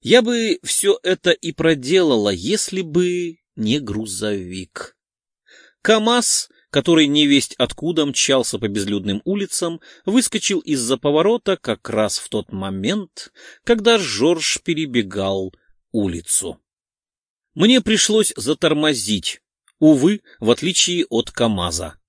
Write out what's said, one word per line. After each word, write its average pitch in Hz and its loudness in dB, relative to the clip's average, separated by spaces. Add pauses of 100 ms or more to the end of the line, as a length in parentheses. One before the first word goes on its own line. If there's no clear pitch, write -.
Я 226 4
бы 226 0
всё - 0
это 180 0
и 165 -2
проделала, 151 2
если 160 -4
бы 175 -2 (180)
не 113 -2
грузовик. 101 -8 (840)
КамАЗ, 220 0 (200)
который 156 4
невесть 143 2
откуда 151 -2
мчался 131 0
по 110 -4
безлюдным 101 -2
улицам, 185 -4 (240)
выскочил 202 0
из-за 127 -2
поворота 180 0
как - -6
раз 107 -2
в - -12
тот 104 -6
момент, 98 -6 (320)
когда 233 2
Жорж 151 0
перебегал 98 -2 (380)
улицу. 87 -2 (960)
Мне 226 4
пришлось 214 0
затормозить, 139 -2 (380)
увы, 156 6 (180)
в 110 0
отличие 175 0
от 117 -2
КамАЗа. 87 -2 (140)